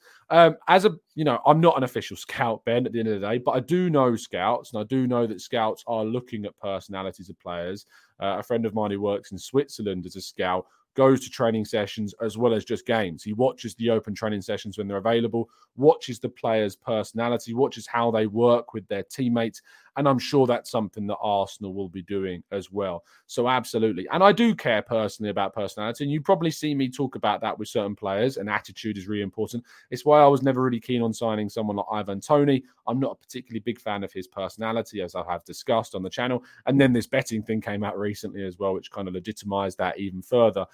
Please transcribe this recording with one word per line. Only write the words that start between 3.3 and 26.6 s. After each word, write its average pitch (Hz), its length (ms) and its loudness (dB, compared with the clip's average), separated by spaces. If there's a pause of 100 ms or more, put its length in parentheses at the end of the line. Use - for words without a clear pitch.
but 123 140 0
I 127 80 2
do 180 320 0
know 127 240 4
scouts, 104 580 -2
and 107 80 -4
I 107 40 -4
do 131 200 0
know 120 220 2
that 98 140 -8
scouts 110 440 -2
are 113 180 -2
looking 113 420 -6
at - 120 -12
personalities 95 720 -8
of 92 100 -18
players. 90 460 -8 (340)
Uh, 98 200 -2
a 107 40 -8
friend 117 220 -2
of 104 80 -4
mine 107 160 0
who 101 120 -2
works 101 300 -4
in 95 60 -12
Switzerland 98 720 -4
as 90 80 -16
a 92 60 -12
scout 92 440 -2 (300)
goes 135 260 6
to - 80 -14
training 113 360 0
sessions 104 560 -4
as 107 160 -6
well 117 160 2
as 104 100 -2
just 107 220 -6
games. 104 380 -2
He 107 100 -6
watches 120 420 -2
the 117 140 -2
open 110 240 0
training 104 300 -4
sessions 104 340 -8
when 101 100 -6
they're 101 100 -4
available, 117 520 0 (260)
watches 131 440 2
the 147 100 -6
players' 110 460 -2
personality, 117 800 -4
watches 120 320 -2
how 117 240 2
they 107 160 2
work 117 480 4
with 101 120 -8
their 98 140 -4
teammates, 120 640 -2 (320)
and 143 120 2
I'm 131 120 4
sure 131 260 4
that's 120 240 0
something 107 380 -4
that 101 120 -4
Arsenal 101 540 -2
will 98 160 -8
be 92 140 -12
doing 95 480 -6
as 95 200 -8
well. 95 320 -6 (220)
So 120 220 -2
absolutely. 110 640 0
And 175 120 4
I 202 80 10
do 220 220 4
care 117 300 0
personally 107 480 -4
about 98 240 -2
personality, 107 480 -6
and 143 100 -2
you 156 80 -2
probably 170 300 2
see 147 240 -4